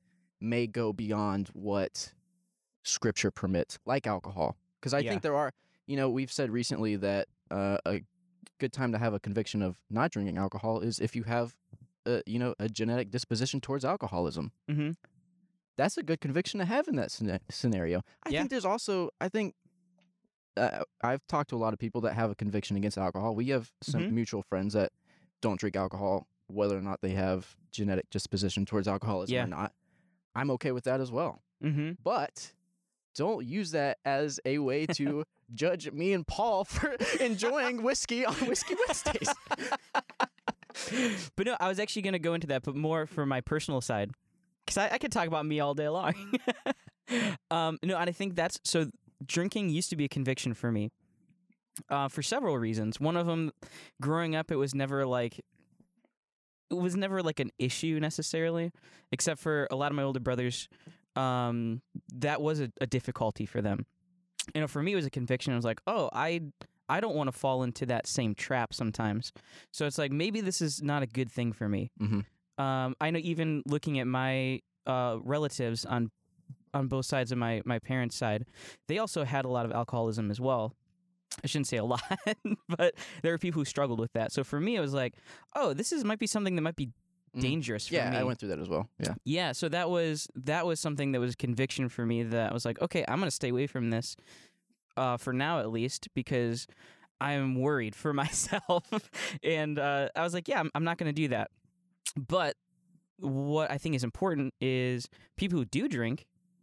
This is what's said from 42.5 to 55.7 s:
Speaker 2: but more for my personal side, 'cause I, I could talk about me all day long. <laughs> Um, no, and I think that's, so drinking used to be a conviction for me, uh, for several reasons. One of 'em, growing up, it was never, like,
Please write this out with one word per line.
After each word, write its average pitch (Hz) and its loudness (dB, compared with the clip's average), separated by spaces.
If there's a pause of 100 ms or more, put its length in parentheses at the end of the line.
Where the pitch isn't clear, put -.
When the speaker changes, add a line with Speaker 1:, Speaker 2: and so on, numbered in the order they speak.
Speaker 2:
but 139 -2
more 156 2
for 147 -2
my 131 2
personal 151 0
side, 110 0 (540)
'cause - 0
I, 208 4
I 240 2
could 277 -4
talk 180 2
about 156 0
me 151 0
all 143 2
day 147 0
long. 170 0
<laughs> 202 -6 (1160)
Um, 160 0
no, 185 2
and 175 0
I - 2
think 196 -2
that's, 170 0
so 160 2 (340)
drinking 185 0
used 160 2
to 175 -4
be 147 2
a 135 0
conviction 131 0
for 117 -2
me, 107 0 (1000)
uh, 139 2
for 143 -4
several 208 2
reasons. 110 0
One 160 2
of 175 2
'em, 165 0 (480)
growing 156 0
up, 160 -2
it 160 2
was 139 2
never, 139 2
like, 123 0 (1300)